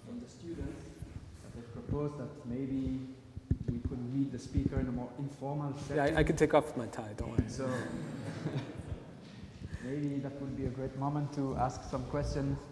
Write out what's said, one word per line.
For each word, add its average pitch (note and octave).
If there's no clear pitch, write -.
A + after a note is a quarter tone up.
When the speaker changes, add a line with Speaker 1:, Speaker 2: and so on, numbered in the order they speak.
Speaker 1:
from A#2+
the -
students, D#3+
that -
they A#2
propose D3
that B2
maybe C3
we A#2+
could B2
meet C#3
the A#2+
speaker C#3
in B2+
a B2
more B2
informal C#3+
Speaker 2:
Yeah, C#3+
I, -
Speaker 1:
setting. D#3+
Speaker 2:
I D#3
can E3
take D#3
off D3
my A#2
tie, G#2+
don't A#2+
worry. A#2
Speaker 1:
So C3
<laughs> -
maybe C#3+
that C#3
would C3+
be C3
a B2
great C3
moment C#3+
to C3+
ask C3
some B2+
questions. C#3